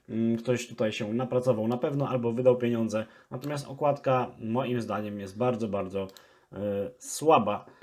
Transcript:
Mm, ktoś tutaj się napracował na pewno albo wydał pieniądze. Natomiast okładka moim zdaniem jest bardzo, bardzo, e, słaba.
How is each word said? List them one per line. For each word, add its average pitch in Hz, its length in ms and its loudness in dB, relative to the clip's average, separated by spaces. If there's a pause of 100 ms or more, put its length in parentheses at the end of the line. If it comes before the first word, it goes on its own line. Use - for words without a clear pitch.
Mm, 113 280 2
ktoś 120 300 -2
tutaj 110 260 -2
się 107 220 -4
napracował 120 540 0
na 120 80 0
pewno 143 320 0
albo 117 240 0
wydał 123 240 6
pieniądze. 113 500 0 (240)
Natomiast 139 380 -6
okładka 139 640 0 (100)
moim 117 400 -2
zdaniem 104 400 -4
jest 98 180 -12
bardzo, 117 300 0
bardzo, 98 400 -4 (440)
e, 101 460 -2
słaba. 120 680 2 (160)